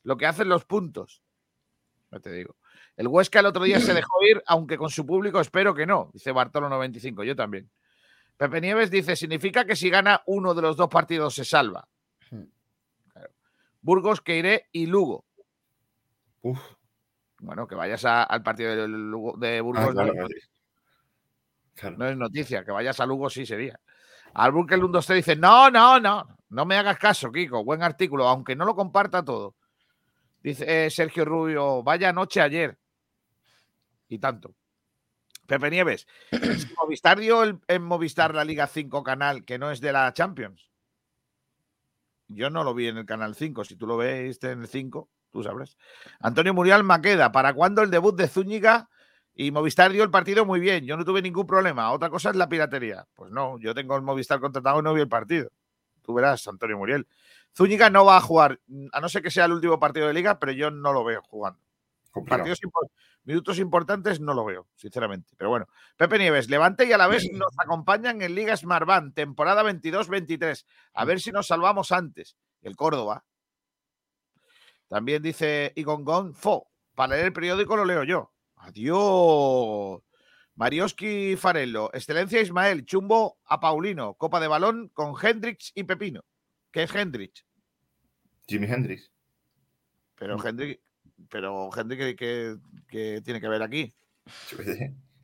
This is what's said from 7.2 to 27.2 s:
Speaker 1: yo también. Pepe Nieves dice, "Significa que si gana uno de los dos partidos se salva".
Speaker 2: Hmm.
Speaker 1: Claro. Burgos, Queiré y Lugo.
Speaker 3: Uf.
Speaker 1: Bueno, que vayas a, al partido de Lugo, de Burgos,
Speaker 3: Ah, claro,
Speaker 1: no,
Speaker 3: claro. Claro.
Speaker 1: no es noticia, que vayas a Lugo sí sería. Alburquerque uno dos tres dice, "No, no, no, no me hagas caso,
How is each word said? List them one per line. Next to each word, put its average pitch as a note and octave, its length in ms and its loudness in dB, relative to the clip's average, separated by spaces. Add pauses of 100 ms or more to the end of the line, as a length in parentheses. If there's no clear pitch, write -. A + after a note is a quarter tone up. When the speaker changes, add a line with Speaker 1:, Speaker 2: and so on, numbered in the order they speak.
Speaker 1:
yo C3 120 -4
también. G#2 340 -6 (680)
Pepe C#3+ 240 -2
Nieves G3+ 300 0
dice, F3 240 0
"Significa E3+ 500 -2
que G3 100 -2
si E3 140 -2
gana G3 380 4
uno F#3 260 0
de E3 80 -4
los D#3 160 0
dos F3 120 2
partidos D#3+ 460 0
se C3+ 100 -8
salva". A2 420 0 (420)
Speaker 2:
Hmm. G#2+ 140 -18 (680)
Speaker 1:
Claro. - 200 -20 (500)
Burgos, F#3+ 400 2
Queiré E3+ 500 0
y E3 140 -2
Lugo. E3+ 400 0 (1160)
Speaker 3:
Uf. C3 180 -4 (800)
Speaker 1:
Bueno, F2+ 280 -12
que F#2 60 -16
vayas F#2+ 320 -6
a, A#2+ 180 4
al A2+ 200 -2
partido A2+ 320 -4
de A2 120 -4
Lugo, G#2+ 500 -8
de A#2 240 -2
Burgos, A#2 280 -2
Speaker 3:
Ah, - 40 -4
claro, G2+ 160 0
Speaker 1:
no, F#2 40 0
Speaker 3:
claro. F#2 140 -6 (1500)
Claro. F#2 240 -14
Speaker 1:
no B2 100 -6
es C3+ 100 -6
noticia, A#2+ 460 -6
que G#2 80 -10
vayas A#2 280 -4
a B2+ 80 -2
Lugo C3+ 240 -4
sí C3 160 -12
sería. A2+ 320 -10 (560)
Alburquerque D#3+ 500 4
uno F3+ 80 0
dos F3 140 2
tres F#3 180 2
dice, D#3+ 120 4
"No, A#3 340 10
no, B3 280 8
no, G#3 280 -2 (220)
no B2+ 160 -2
me F#3+ 100 2
hagas G3+ 240 2
caso, G3 320 2